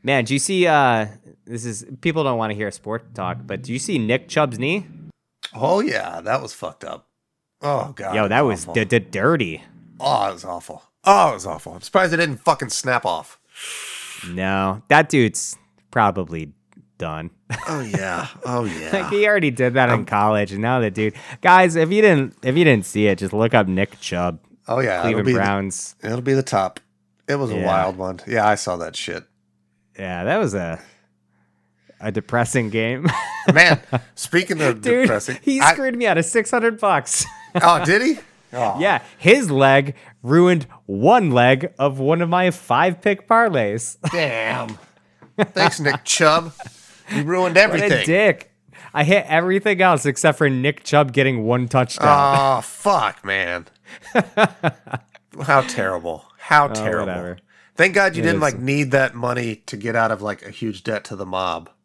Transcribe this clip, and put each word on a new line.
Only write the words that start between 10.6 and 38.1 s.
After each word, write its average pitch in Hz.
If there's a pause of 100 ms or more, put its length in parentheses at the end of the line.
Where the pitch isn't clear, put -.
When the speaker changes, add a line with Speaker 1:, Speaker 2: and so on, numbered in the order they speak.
Speaker 2:
Oh, 190
it 117
was 92
awful. 82
I'm 92
surprised 185
it 170
didn't 156
fucking 139
snap 127
off. 85 (920)
Speaker 1:
No, 95
that 151
dude's - (340)
probably 85 (460)
done. 80 (200)
<laughs> 113
Speaker 2:
Oh, 156
yeah. 98 (180)
Oh, 123
yeah. 80
Speaker 1:
Like, 190
he 208
already 185
did 123
that 127
in 120
Speaker 2:
Um, 98
Speaker 1:
college, 104
and 98
now 123
the 107
dude, 107 (260)
guys, 180
if 160
you 208
didn't, 151
if 131
you 175
didn't 117
see 107
it, 95
just 98
look 113
up 104
Nick 92
Chubb. 87 (280)
Speaker 2:
Oh, 120
yeah, 110
it'll -
Speaker 1:
Cleveland 110
Speaker 2:
be 127
the, 98
Speaker 1:
Browns. 98
Speaker 2:
it'll 113
be 135
the 135
top. 98 (480)
It 143
was 131
a 98
Speaker 1:
Yeah. 90
Speaker 2:
wild 95
one. 92
Yeah, 107
I 104
saw 90
that 82
shit. 90 (720)
Speaker 1:
Yeah, 90
that 160
was 151
a, 85 (1200)
a 107
depressing 113
game. 117 (240)
<laughs> -
Speaker 2:
Man, 160 (340)
speaking 165
of 123
Speaker 1:
Dude, 247
Speaker 2:
depressing, 123
Speaker 1:
he 269
Speaker 2:
I 208
Speaker 1:
screwed 262
me 240
out 170
of 165
six 214
hundred 233
bucks. 180
<laughs> - (280)
Speaker 2:
Oh, 170
did 196
he? 277 (340)